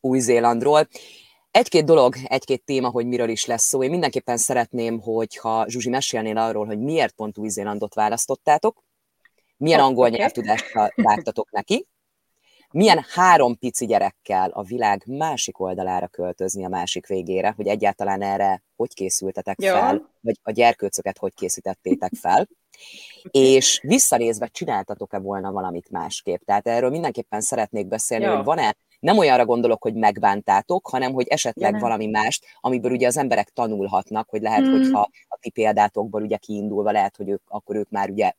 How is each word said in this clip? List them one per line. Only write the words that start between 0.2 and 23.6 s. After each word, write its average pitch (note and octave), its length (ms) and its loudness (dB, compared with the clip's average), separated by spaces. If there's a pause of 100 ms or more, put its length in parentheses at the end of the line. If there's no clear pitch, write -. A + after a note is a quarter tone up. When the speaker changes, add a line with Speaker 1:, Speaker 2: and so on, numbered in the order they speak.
Speaker 1:
Egy-két F3+ 340 4
dolog, C3 380 6
egy-két C3 400 -4
téma, B2+ 260 -2
hogy A#2 180 -2
miről A#2+ 220 -2
is A2+ 160 -4
lesz A#2 220 -2
szó. C3 160 0
Én C3 60 0
mindenképpen C3+ 480 -2
szeretném, A#2 640 -2
hogyha, A2+ 680 -4
Zsuzsi, A#2+ 200 -6
mesélnél A2 480 -4
arról, A2 280 -2
hogy G#2+ 140 -6
miért C#3+ 360 -2
pont G#2+ 220 -10
Új-Zélandot G#2 560 -6
választottátok, A#2 920 0 (760)
milyen D3+ 220 4
Speaker 2:
Ó, C#3+ 40 8
Speaker 1:
angol B2+ 240 4
Speaker 2:
oké. A#2 100 0
Speaker 1:
nyelvtudással G#2+ 760 -2
vágtatok G#2+ 560 0
neki, G3+ 360 -2 (840)
milyen E3+ 420 4
három D#3+ 440 6
pici B2 280 -6
gyerekkel G2 680 0
a G#2 100 -8
világ G2+ 440 -2
másik C#3+ 520 -6
oldalára F#2 480 -4
költözni, F#2 580 -6
a F#2 40 -8
másik F2+ 380 -6
végére, F#2 480 -2
hogy G#2 120 -6
egyáltalán G2+ 540 -2
erre G2 420 -2 (120)
hogy - 180 -6
készültetek F#2+ 680 -6
Speaker 2:
Jó. F#3+ 120 0
Speaker 1:
fel, A#3 480 -2
vagy A2+ 220 -2
a A2 80 -8
gyerkőcöket G#2 680 0
hogy G2 160 -6
készítettétek - 880 -4
fel, G2+ 280 2
Speaker 2:
<laughs> - 0 - (760)
Oké. - 160 0
Speaker 1:
és C3 440 6